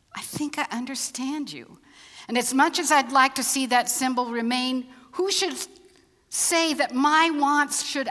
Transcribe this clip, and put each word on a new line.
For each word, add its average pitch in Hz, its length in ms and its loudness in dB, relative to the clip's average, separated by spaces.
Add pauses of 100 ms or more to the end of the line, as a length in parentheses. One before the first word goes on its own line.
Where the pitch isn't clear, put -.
(140)
I - 80 -12
think - 360 -6
I 294 120 -2
understand 262 800 -6
you. 127 260 -18 (480)
And 233 120 0
as 240 160 0
much 294 240 4
as 302 120 0
I'd 269 220 4
like 262 220 6
to 269 80 -2
see 269 240 0
that 240 240 2
symbol 247 420 -2
remain, 254 580 -2 (220)
who 381 180 -2
should 359 260 -2 (720)
say 330 420 2
that 262 220 -2
my 302 340 4
wants 294 560 0
should 269 260 -4